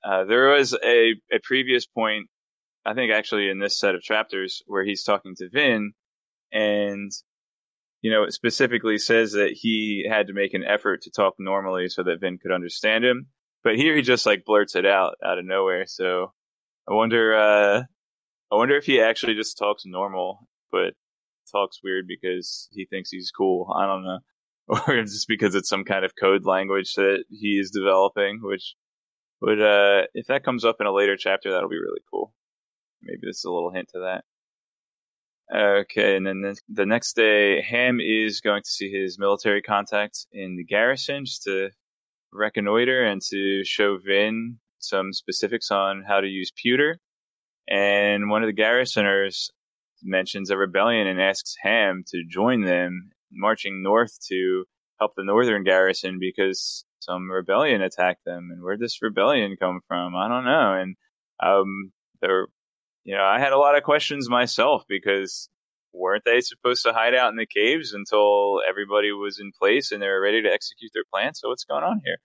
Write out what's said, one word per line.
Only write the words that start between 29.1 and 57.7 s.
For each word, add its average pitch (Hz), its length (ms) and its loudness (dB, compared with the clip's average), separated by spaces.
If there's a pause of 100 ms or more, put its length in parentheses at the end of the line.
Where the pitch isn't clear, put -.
but, 107 180 2
uh, 101 420 6 (120)
if 117 140 -10
that 139 160 0
comes 120 200 -2
up 113 140 4
in 104 80 -2
a 98 80 0
later 98 220 2
chapter, 98 340 -2
that'll 92 180 -2
be 90 60 -6
really - 360 -8
cool. - 220 -8 (680)
Maybe - 220 -14
this 95 140 -10
is - 60 -10
a 90 60 -8
little 87 220 -4
hint 90 200 -10
to 90 80 -12
that. 92 240 -6 (1300)
Okay, 101 640 2
and 95 80 -2
then 95 180 -4
the, 101 140 -6 (120)
the 101 180 0
next 113 300 -2
day, 104 440 6
Ham 120 400 0
is 107 400 -2
going 101 220 0
to - 80 -12
see 98 200 -6
his 95 280 -4
military 101 420 2
contacts 104 720 -2
in 95 240 -12
the 87 80 -10
garrison 135 600 0
just - 180 -12
to 98 280 -4 (600)
reconnoiter 110 760 0
and 101 160 -2 (100)
to 98 340 -2
show 101 340 0
Vin 110 600 0 (200)
some 95 340 -4
specifics 107 600 -4
on 98 340 -2
how 101 140 2
to 98 80 -2
use 95 280 -8
pewter. 143 440 0 (680)
And 101 600 2
one 107 140 2
of - 20 0
the 107 60 -2
garrisoners 104 1000 0 (520)
mentions 95 480 -4
a 101 60 2
rebellion 98 520 2
and 92 120 -2
asks 95 420 0
Ham 98 500 2
to 87 160 -6
join 107 340 0
them 90 480 -2 (220)
marching 98 500 -4
north 107 340 2 (120)
to 92 360 -2 (360)
help 107 160 -2
the 98 80 -8
northern 104 400 2
garrison 92 560 2
because 92 640 -2 (160)
some 92 300 -8
rebellion 98 520 0